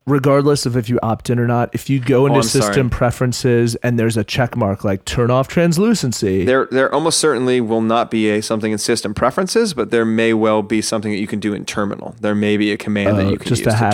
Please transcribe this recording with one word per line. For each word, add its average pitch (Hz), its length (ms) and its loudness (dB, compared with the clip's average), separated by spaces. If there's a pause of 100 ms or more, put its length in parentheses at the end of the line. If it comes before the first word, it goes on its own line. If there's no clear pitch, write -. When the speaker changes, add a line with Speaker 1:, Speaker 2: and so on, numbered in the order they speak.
Speaker 1:
regardless 139 600 2
of 120 100 -2
if 117 140 -2
you 120 120 0
opt 110 280 -2
in 120 100 0
or 120 80 0
not, 120 260 0
if - 160 -6
you 135 100 2
go 127 240 2
Speaker 2:
Oh, - 20 6
Speaker 1:
into 131 140 4
Speaker 2:
I'm - 40 4
sorry. 107 220 2
Speaker 1:
system 110 240 0
preferences 120 880 0
and 120 220 -2
there's 113 200 0
a 104 60 0
check - 340 -2
mark, 104 260 -2
like, 95 220 -2
"Turn 120 260 -2
off 131 160 0
translucency." 156 1000 0
Speaker 2:
There, 127 260 2
there 131 220 2
almost 156 260 0
certainly 127 420 2
will 113 200 0
not 113 300 0
be 110 200 2
a, 107 100 0
something 110 300 -2
in 107 80 -2
system 113 340 -2
preferences, 190 600 0
but 110 180 -4
there 117 120 2
may 113 300 2
well 110 300 2
be 110 180 -2
something 107 300 -4
that 98 80 -4
you 104 80 -4
can 107 120 -6
do 104 140 -4
in - 100 -8
terminal. - 560 -6
There 104 160 -2
may 104 220 2
be 104 140 0
a 104 60 -2
command 104 400 -2
that 95 100 0
Speaker 1:
Oh, - 20 0
Speaker 2:
you - 80 0
can - 100 -12
Speaker 1:
just 117 180 -2
Speaker 2:
use - 80 0
Speaker 1:
a 110 40 0
Speaker 2:
to - 0 -
turn 110 160 2